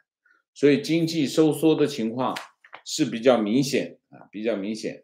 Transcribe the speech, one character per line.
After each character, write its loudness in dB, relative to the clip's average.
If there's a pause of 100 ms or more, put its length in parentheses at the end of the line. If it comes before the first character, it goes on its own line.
(540)
所 4
以 2
经 0
济 -2
收 2
缩 2
的 2
情 -4
况 -4 (520)
是 -4
比 -4
较 6
明 2
显 -4 (100)
啊， -20
比 -12
较 -2
明 -6
显。 -10